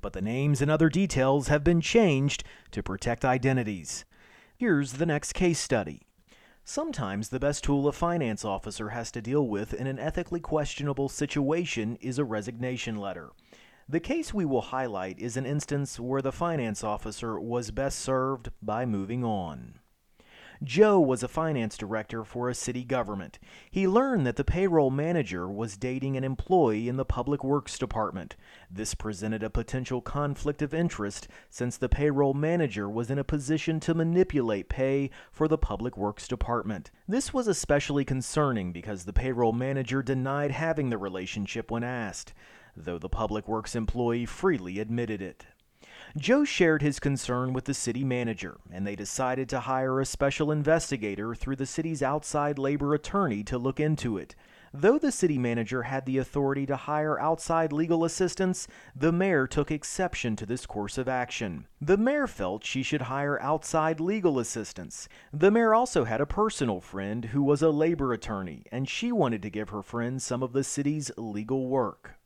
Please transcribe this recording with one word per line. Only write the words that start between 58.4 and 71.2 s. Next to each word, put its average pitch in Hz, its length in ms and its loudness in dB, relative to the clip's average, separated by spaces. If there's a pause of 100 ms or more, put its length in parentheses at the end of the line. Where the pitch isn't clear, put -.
the 151 160 4
mayor 170 340 4
took 143 240 0
exception 151 640 -2
to 107 100 -8
this 120 180 -4
course 104 320 -6
of 127 120 -2
action. 120 580 -4 (140)
The 180 180 4
mayor 269 280 2
felt 95 380 -4
she 131 180 -2
should 143 200 0
hire 139 400 -2
outside 156 580 0
legal 175 380 2
assistance. - 720 -6 (240)
The 160 180 6
mayor 226 240 6
also 226 300 4
had 113 180 0
a 147 40 2
personal 143 540 0
friend 104 460 -6
who 135 160 0
was 143 180 4
a 160 100 6
labor 147 440 2
attorney, 95 580 -6
and 131 160 -2
she 240 240 -4
wanted 123 300 2
to 104 80 -6
give 104 200 -6
her 104 120 -6
friend 120 400 -4
some 127 200 -2
of 123 120 -4
the 135 100 2
city's 143 540 -2
legal 113 480 -2